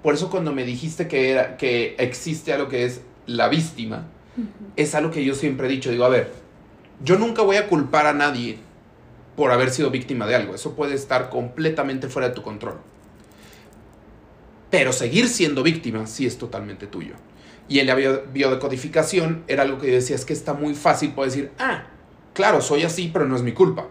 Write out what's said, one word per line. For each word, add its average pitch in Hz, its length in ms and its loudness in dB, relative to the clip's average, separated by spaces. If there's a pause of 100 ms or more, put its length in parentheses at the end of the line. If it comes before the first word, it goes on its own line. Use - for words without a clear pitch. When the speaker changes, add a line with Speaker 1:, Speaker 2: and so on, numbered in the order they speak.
Speaker 1:
Por 147 120 4
eso 170 160 -2
cuando 165 220 -2
me 131 120 -4
dijiste 156 440 -6
que 131 220 2
era, 131 260 0
que 120 420 -2
existe 151 540 -4
algo 139 160 -2
que 123 160 -2
es 123 160 -6 (260)
la 120 220 2
víctima, 120 580 -2 (300)
Speaker 2:
Ujú. 226 120 -8 (280)
Speaker 1:
es 151 180 0
algo 151 160 0
que 151 140 -4
yo 135 100 0
siempre 131 320 -2
he 135 40 0
dicho. 135 200 -2
Digo, 120 140 2
"A 123 60 6
ver, 120 200 2 (720)
yo 175 160 4
nunca 220 220 0
voy 196 160 6
a 208 120 2
culpar 151 380 4
a 147 60 4
nadie 131 460 0 (760)
por 135 160 4
haber 127 200 4
sido 127 200 0
víctima 127 360 -4
de 117 80 2
algo. 101 200 0
Eso 131 200 -8
puede 143 200 -2
estar 127 360 -2
completamente 135 800 -2
fuera 131 180 -2
de - 60 -2
tu 107 80 -10
control. 107 340 -10 (1900)
Pero 135 220 4
seguir 156 360 2
siendo 143 340 0
víctima 117 440 0
sí 131 200 -4
es - 120 -4
totalmente 104 480 -10
tuyo". 80 280 -12 (540)
Y 139 100 2
en 135 80 4
la 131 80 4
bio-, 135 380 2
biodecodificación 147 1160 0
era 139 140 2
algo 135 160 0
que 143 100 -2
yo 127 60 4
decía, 127 220 2
"Es - 80 -6
que - 100 -6
está - 180 -4
muy 143 220 -2
fácil, 147 380 2
puedo 135 180 -2
decir, 139 280 -4
ah, 254 260 -4 (500)
claro, 190 260 4
soy 151 220 2
así, 165 300 -2
pero 165 140 2
no 131 100 0
es 123 60 0
mi 120 100 0
culpa. 175 380 4